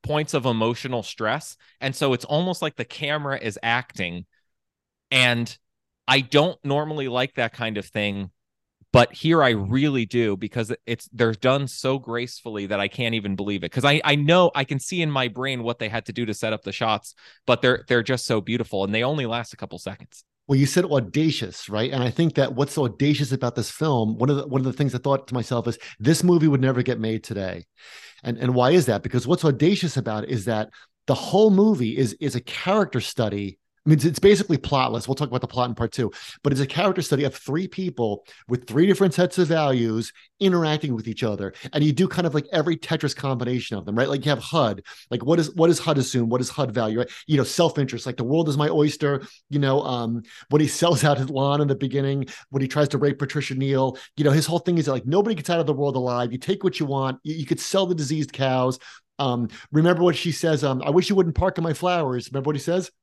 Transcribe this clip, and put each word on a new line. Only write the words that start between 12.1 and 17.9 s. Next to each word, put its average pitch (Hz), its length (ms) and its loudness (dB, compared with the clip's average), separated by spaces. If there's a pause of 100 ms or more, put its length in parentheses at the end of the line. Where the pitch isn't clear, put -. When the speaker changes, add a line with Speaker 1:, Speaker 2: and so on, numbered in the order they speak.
Speaker 1:
that 101 120 -2
I 101 80 0
can't 117 280 -2
even 101 200 -2
believe 98 280 -4
it. 85 60 -6
'Cause 127 160 -2
I, 147 180 4
I 147 120 2
know 165 400 4
I 139 80 0
can 139 160 -4
see 175 220 -6
in 156 100 -2
my 131 160 -2
brain 123 360 -6
what 117 160 -6
they 110 100 -4
had 110 180 -6
to 113 60 -10
do 120 120 -4
to 107 80 -4
set 110 200 -4
up 107 100 -8
the 98 80 -8
shots, 110 440 -4 (300)
but 120 160 2
they're, 127 260 2
they're 120 160 2